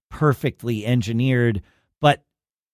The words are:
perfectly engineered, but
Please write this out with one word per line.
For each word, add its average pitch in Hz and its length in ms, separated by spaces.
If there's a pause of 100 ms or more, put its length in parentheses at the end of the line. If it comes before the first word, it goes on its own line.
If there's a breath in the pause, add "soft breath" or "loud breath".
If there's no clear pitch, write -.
(100)
perfectly 120 760
engineered, 120 800 (380)
but 147 220 (520)